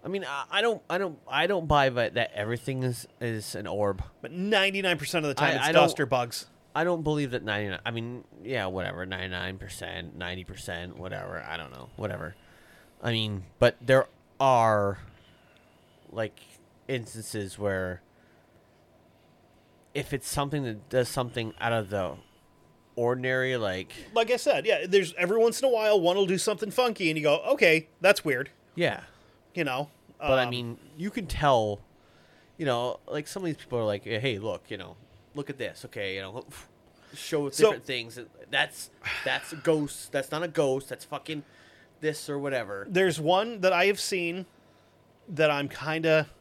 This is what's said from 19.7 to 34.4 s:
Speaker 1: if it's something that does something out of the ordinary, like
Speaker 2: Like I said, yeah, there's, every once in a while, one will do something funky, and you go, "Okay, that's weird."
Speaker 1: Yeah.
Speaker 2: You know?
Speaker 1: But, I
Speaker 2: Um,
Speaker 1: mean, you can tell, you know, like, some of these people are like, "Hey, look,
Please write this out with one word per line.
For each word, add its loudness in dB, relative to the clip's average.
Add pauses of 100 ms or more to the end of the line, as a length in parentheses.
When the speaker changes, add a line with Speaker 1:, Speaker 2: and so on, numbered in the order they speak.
Speaker 1:
if -4
it's -6
something -2
that -8
does 2
something -4
out 0
of -2
the -2 (840)
ordinary, 0
like -4 (220)
Speaker 2:
Like 2
I 4
said, 2
yeah, 2
there's, 4
every 2
once 4
in 4
a 4
while, 6
one 4
will 4
do 2
something 0
funky, 2
and 0
you -4
go, 6 (140)
"Okay, 6 (120)
that's 6
weird." 0 (240)
Speaker 1:
Yeah. 0 (540)
Speaker 2:
You -2
know? -4 (280)
Speaker 1:
But, 4
I 4
Speaker 2:
Um, -2
Speaker 1:
mean, -6 (180)
you -4
can -6
tell, 2 (760)
you -6
know, -2
like, -6
some -10
of -4
these -4
people -6
are 0
like, -2
"Hey, -2
look, -8